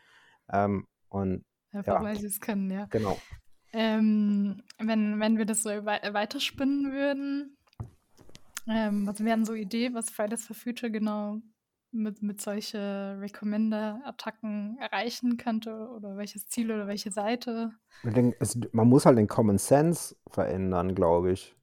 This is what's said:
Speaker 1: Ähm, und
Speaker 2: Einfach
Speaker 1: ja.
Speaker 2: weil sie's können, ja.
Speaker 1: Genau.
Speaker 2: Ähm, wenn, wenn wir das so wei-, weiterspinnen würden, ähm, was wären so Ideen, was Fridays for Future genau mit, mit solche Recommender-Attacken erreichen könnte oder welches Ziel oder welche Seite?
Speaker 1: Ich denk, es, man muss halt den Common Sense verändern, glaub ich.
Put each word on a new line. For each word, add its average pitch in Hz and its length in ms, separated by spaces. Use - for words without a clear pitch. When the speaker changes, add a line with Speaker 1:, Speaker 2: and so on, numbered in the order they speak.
Speaker 1:
Ähm, 101 360
und 95 360
Speaker 2:
Einfach 202 240
Speaker 1:
ja. 220 80
Speaker 2:
weil 214 160
sie's 208 220
können, 196 280
ja. 196 220
Speaker 1:
Genau. 104 260
Speaker 2:
Ähm, 214 880
wenn, 214 420
wenn 220 180
wir 220 80
das 214 180
so 220 60
wei-, 208 440
weiterspinnen 269 760
würden, 277 680
ähm, 208 400
was 214 160
wären 220 220
so 226 80
Ideen, 233 420
was 226 160
Fridays 220 340
for 220 100
Future 240 360
genau 208 460
mit, 214 280
mit 208 180
solche 202 800
Recommender-Attacken 214 1600
erreichen 233 560
könnte 220 540
oder 208 260
welches 208 320
Ziel 226 240
oder 208 160
welche 202 240
Seite? 226 600
Speaker 1:
Ich 117 100
denk, 123 260
es, 120 180
man 113 160
muss 131 180
halt 139 120
den 104 100
Common 107 300
Sense - 580
verändern, 92 680
glaub 87 300
ich. 92 380